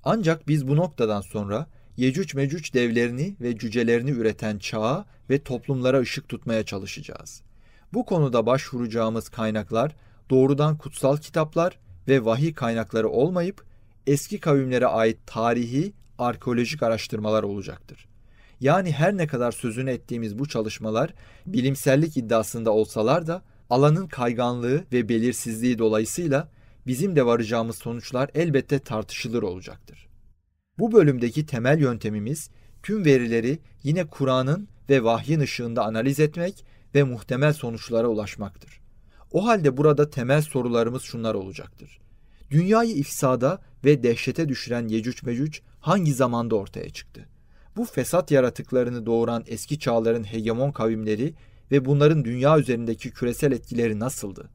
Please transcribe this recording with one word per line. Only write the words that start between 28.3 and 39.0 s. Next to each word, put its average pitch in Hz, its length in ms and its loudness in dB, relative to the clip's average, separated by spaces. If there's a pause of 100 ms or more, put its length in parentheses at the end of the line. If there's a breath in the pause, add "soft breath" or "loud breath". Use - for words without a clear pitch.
elbette 147 440 0
tartışılır 113 640 -4
olacaktır. - 640 -12 (720)
Bu 214 140 0
bölümdeki 143 540 4
temel 131 340 2
yöntemimiz 113 680 -4 (320 soft breath)
tüm 208 220 -4
verileri 123 540 2 (240 soft breath)
yine 165 240 -2
Kur'an'ın 135 600 -2 (200)
ve 135 160 4
vahyin 117 360 2
ışığında 120 440 -2
analiz 117 360 -2
etmek 170 440 -2 (300 soft breath)
ve 143 80 6
muhtemel 127 500 0
sonuçlara 117 560 -2
ulaşmaktır. 104 720 -8 (520 soft breath)